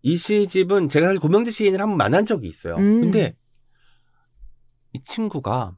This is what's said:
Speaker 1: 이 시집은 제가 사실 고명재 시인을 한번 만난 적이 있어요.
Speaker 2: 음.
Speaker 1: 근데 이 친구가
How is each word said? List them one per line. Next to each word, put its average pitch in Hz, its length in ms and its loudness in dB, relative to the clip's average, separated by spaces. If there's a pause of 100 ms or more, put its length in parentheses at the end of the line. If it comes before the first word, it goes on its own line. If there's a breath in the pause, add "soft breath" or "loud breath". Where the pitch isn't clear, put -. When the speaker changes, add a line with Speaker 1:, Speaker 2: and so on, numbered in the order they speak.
Speaker 1:
이 175 120 2
시집은 190 720 2
제가 156 180 2
사실 190 140 0
고명재 202 300 2
시인을 196 280 0
한번 208 180 -2
만난 175 280 2
적이 151 220 -4
있어요. 82 280 -10
Speaker 2:
음. 208 260 2
Speaker 1:
근데 202 340 0 (1600)
이 131 80 -12
친구가 127 760 -6